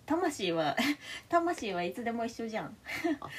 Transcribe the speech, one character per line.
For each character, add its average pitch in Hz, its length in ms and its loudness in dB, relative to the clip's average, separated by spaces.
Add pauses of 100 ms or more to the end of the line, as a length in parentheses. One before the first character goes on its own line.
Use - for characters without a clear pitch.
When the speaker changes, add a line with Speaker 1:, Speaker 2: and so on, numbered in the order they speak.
Speaker 1:
魂 302 460 2
は、 160 240 2 (260)
<laughs> - 280 -12
魂 330 440 2
は 175 100 0
い 190 100 -2
つ 240 100 -6
で 226 80 0
も 233 140 0
一 233 180 -6
緒 226 40 -4
じ 220 100 -4
ゃ 165 80 -2
ん。 - 100 -12 (440)
Speaker 2:
あ、 - 200 -10